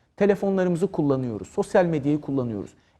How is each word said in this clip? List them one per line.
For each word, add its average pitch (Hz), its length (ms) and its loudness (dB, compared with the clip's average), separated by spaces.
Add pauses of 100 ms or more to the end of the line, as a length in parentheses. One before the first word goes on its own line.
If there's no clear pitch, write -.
(180)
Telefonlarımızı 190 680 2
kullanıyoruz, 131 600 -2
sosyal - 380 2
medyayı 147 360 0
kullanıyoruz. 123 520 -4 (260)